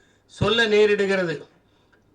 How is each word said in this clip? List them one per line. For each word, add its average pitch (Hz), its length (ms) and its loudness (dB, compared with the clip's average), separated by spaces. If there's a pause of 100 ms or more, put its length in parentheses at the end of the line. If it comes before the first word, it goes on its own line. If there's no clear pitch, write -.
(340)
சொல்ல 226 340 0
நேரிடுகிறது. 196 680 0 (800)